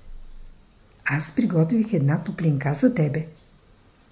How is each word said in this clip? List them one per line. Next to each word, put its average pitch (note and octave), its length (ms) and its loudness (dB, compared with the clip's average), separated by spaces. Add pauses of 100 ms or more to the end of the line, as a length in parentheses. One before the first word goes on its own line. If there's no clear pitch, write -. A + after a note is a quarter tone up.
(1040)
„Аз D3+ 300 -4
приготвих G#3 580 2
една C#3+ 300 2
топлинка D3 520 0
за B3 200 2
тебе. D3+ 320 0 (840)